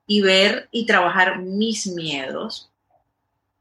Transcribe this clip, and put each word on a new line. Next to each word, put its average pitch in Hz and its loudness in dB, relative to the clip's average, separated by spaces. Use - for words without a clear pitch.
y 208 4
ver 196 2
y 226 -4
trabajar 185 2
mis 208 -4
miedos, 160 -8